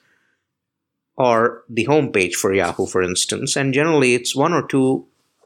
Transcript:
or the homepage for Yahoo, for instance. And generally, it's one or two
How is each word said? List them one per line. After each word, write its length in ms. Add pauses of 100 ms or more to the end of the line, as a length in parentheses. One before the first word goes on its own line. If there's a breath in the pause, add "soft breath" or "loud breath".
(1160)
or 500
the 200
homepage 480
for 180
Yahoo, 320
for 160
instance. 540
And 180
generally, 400
it's 220
one 180
or 140
two 400 (380)